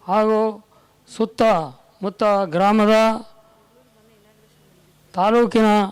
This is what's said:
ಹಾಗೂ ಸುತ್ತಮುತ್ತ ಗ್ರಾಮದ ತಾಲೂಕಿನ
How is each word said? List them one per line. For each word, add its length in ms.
ಹಾಗೂ 600
ಸುತ್ತಮುತ್ತ 1040
ಗ್ರಾಮದ 800
ತಾಲೂಕಿನ 520